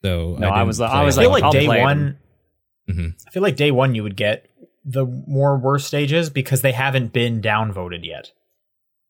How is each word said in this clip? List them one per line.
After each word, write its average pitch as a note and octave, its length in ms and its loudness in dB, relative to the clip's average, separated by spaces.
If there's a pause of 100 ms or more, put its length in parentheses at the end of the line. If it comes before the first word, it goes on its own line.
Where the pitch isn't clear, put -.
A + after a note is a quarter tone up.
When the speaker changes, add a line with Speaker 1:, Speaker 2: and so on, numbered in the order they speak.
Speaker 1:
So E2+ 360 -2
Speaker 2:
No, F2+ 100 0
Speaker 1:
I - 20 2
Speaker 2:
I G2 60 2
Speaker 1:
didn't A#2 100 2
Speaker 2:
was, A2+ 140 -4
I A#2 80 0
Speaker 1:
play C#3 160 2
Speaker 2:
was C3+ 120 2
Speaker 1:
a C#3 40 4
Speaker 3:
I - 20 8
feel B3 80 8
Speaker 2:
like, C4+ 120 4
Speaker 1:
lot. C#3 40 4
Speaker 3:
like D3 80 4
Speaker 2:
"I'll C3+ 60 4
Speaker 3:
day D3+ 60 2
Speaker 2:
play A2+ 100 4
them." G2+ 80 4
Speaker 3:
one, C#3+ 320 0 (720)
Speaker 1:
Mm-hmm. E2+ 180 -4 (200)
Speaker 3:
I - 40 -20
feel F#3 120 -2
like F3 120 2
day D3 160 2
one C3 240 2
you G#2+ 80 -4
would G2+ 140 -6
get G#2+ 320 -2 (340)
the C3 220 -4
more C3+ 520 -2
worse C#3 280 0
stages D3 460 -2
because C3+ 300 -2
they C3+ 100 2
haven't C3 420 -2
been A#2 280 0
downvoted G2 640 -4
yet. D#2+ 260 -14 (800)